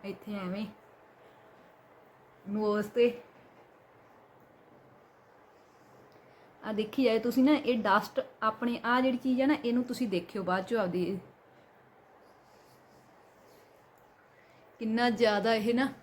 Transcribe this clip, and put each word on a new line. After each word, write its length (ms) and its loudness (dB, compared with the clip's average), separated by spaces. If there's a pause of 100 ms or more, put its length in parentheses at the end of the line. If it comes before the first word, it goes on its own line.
ਇੱਥੇ 320 -12
ਐਵੇਂ 300 -8 (1800)
ਨੋਜ਼ 440 -2
'ਤੇ। 320 2 (3500)
ਆ 80 -8
ਦੇਖੀ 320 -2
ਜਾਏ 160 4
ਤੁਸੀਂ 240 2
ਨਾ, 100 6
ਇਹ 240 0
ਡਸਟ 420 0 (240)
ਆਪਣੇ, 420 -2
ਆ 160 2
ਜਿਹੜੀ 160 2
ਚੀਜ਼ 240 0
ਆ 40 4
ਨਾ, 80 4
ਇਹਨੂੰ 300 0
ਤੁਸੀਂ 240 -4
ਦੇਖਿਓ 360 -4
ਬਾਅਦ 220 -2
'ਚੋਂ 140 -2
ਆਪਦੀ, 400 -2 (3500)
ਕਿੰਨਾ 280 2
ਜ਼ਿਆਦਾ 460 2
ਇਹ 180 0
ਨਾ 140 2 (140)